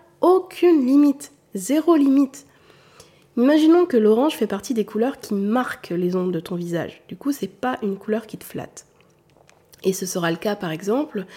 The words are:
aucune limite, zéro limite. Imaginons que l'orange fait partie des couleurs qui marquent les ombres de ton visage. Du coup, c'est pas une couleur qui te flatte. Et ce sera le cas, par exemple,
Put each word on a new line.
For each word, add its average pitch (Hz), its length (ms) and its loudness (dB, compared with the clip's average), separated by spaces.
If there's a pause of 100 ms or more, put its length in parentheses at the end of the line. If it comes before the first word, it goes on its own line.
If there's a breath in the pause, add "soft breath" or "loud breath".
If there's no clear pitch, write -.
(200)
aucune 349 680 2
limite, 277 460 2 (240)
zéro 302 400 2
limite. 277 500 2 (920 soft breath)
Imaginons 311 480 4
que 339 120 0
l'orange 220 400 2
fait 220 100 -2
partie 196 260 -8
des 220 120 -2
couleurs 240 340 -4
qui - 160 -8
marquent 214 560 -4
les 180 240 -2
ombres 185 160 -2
de 165 80 -4
ton 170 160 -8
visage. 170 540 -8
Du 180 80 -14
coup, 277 160 -6
c'est 196 160 -8
pas 254 340 -8
une 196 140 -4
couleur 214 320 -6
qui - 100 -16
te - 60 -20
flatte. - 420 -16 (960)
Et 190 100 0
ce 190 140 -8
sera 175 240 -4
le 165 60 -4
cas, 208 180 -4
par 190 160 -8
exemple, 202 560 -6 (100)